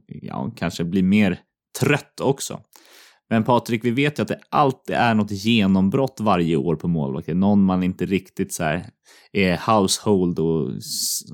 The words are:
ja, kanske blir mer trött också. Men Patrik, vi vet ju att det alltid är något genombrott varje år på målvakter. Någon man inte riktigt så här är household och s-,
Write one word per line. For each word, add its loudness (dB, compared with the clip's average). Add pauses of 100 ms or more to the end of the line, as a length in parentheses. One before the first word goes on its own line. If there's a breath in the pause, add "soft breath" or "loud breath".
ja, -10
kanske -4
blir 0
mer 4 (400)
trött -2
också. -4 (720 soft breath)
Men 0
Patrik, 0
vi 2
vet -2
ju 0
att -2
det -6 (100)
alltid 0
är 2
något 0
genombrott 2
varje 2
år 0
på -8
målvakter. -4
Någon 4
man 2
inte -2
riktigt -4
så -6
här -2 (480 soft breath)
är 0 (120)
household 2
och 0
s-, -6 (120)